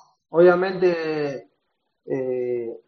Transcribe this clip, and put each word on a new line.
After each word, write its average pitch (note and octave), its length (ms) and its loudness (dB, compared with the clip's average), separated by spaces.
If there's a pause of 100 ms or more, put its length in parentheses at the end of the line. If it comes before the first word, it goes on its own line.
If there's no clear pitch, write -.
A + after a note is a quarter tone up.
(280)
Obviamente, E3+ 1200 2 (560)
eh, B2 800 -6